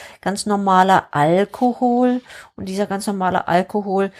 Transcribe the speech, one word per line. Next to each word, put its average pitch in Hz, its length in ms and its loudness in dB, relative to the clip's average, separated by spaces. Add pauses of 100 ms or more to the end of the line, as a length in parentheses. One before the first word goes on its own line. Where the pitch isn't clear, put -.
(200)
ganz 196 240 -6
normaler 190 680 2
Alkohol. 240 1080 0 (360)
Und - 100 -12
dieser 190 200 -4
ganz 196 200 -6
normale 185 400 -2
Alkohol 196 720 -2